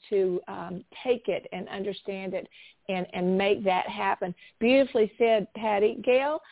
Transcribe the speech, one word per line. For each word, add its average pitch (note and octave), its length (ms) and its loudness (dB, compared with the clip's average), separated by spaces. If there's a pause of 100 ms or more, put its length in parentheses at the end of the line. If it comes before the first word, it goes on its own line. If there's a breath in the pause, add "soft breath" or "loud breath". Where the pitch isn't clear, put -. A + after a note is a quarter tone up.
to, F#3 400 0
um, F3+ 360 -12 (200)
take B3 240 -2
it - 240 -2
and F#3 160 -10
understand F#3+ 640 -8
it - 140 -8 (420 loud breath)
and, F3+ 240 -2
and F#3 240 0
make G3 280 2
that F#3 240 0
happen. G3 460 -2 (240 loud breath)
Beautifully B3 600 4
said, A3+ 360 2
Patty. G#3+ 480 0
Gail, C4+ 380 2 (120 loud breath)